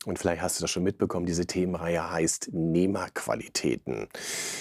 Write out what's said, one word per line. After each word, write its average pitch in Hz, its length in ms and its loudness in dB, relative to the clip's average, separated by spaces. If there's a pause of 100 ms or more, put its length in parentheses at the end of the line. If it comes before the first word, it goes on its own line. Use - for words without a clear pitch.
Und 92 160 -4
vielleicht 85 200 2
hast 90 200 -2
du - 20 -2
das 82 80 0
schon 90 140 0
mitbekommen, 92 420 0
diese 87 200 2
Themenreihe 85 680 0
heißt 82 400 0
Nehmerqualitäten. 80 1500 0 (540)